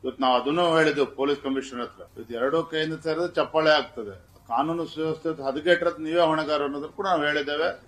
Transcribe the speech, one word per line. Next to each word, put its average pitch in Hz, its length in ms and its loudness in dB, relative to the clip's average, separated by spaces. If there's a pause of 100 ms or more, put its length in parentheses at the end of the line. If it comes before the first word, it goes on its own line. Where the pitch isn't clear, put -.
ಇವತ್ತು 131 220 -6
ನಾವು 127 160 4
ಅದನ್ನೂ 156 220 0 (140)
ಹೇಳಿದ್ವಿ 147 320 4 (100)
ಪೊಲೀಸ್ 143 260 0
ಕಮಿಷನರ್ 131 420 -4
ಹತ್ರ, 92 160 -18 (180)
ಇದು 117 180 -12
ಎರಡೂ 139 180 0 (140)
ಕೈಯಿಂದ 156 340 -4
ಸೇರಿದ್ರೆ 165 340 -2
ಚಪ್ಪಾಳೆ 156 400 2
ಆಗ್ತದೆ, 107 360 -8 (340)
ಕಾನೂನು 160 420 0
ಸುವ್ಯವಸ್ಥೆ 160 380 -4 (180)
ಹದಗೆಟ್ರೆ 170 440 2 (120)
ನೀವೇ 165 260 2
ಹೊಣೆಗಾರ 151 380 0
ಅನ್ನೋದನ್ನು 143 320 -8
ಕೂಡ 196 140 -2
ನಾವು 151 160 2
ಹೇಳಿದ್ದೇವೆ. 147 400 0 (180)